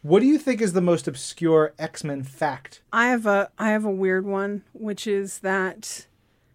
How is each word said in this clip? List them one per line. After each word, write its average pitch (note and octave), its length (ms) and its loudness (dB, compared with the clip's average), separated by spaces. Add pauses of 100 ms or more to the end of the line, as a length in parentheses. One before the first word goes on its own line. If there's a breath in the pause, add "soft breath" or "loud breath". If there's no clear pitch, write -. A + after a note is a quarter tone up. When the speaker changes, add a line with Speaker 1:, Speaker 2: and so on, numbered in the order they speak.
Speaker 1:
what E3+ 180 6
do B3+ 60 4
you D4 120 6
think A#3 240 0
is F#3+ 100 0
the F#3 80 2
most F3 260 2
obscure D#3 720 0
X-Men D3+ 440 -8
fact? - 580 -6 (120)
Speaker 2:
I A#3 160 2
have A#3 180 0
a, G3+ 320 2
I A3 120 0
have G#3+ 140 0
a G#3 60 0
weird F#3+ 340 0
one, G3 380 -4 (100)
which G#3+ 340 -8
is G3 340 -4
that F#3+ 680 -4 (480)